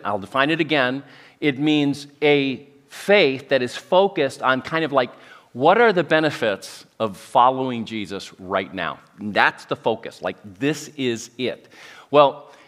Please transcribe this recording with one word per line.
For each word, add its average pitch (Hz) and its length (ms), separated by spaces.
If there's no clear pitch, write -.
I'll 101 160
define 135 300
it 160 100
again. 139 440
It 139 200
means 147 480
a 139 460
faith 147 600
that 135 120
is 123 160
focused 180 640
on 127 200
kind 160 220
of 139 80
like, 135 200
what 160 260
are 226 140
the 175 100
benefits 143 840
of 104 160
following 127 720
Jesus 98 540
right 95 340
now? 82 260
And 104 140
that's 135 320
the 139 100
focus. - 460
Like, 92 160
this 151 380
is 120 400
it. - 320
Well, 139 420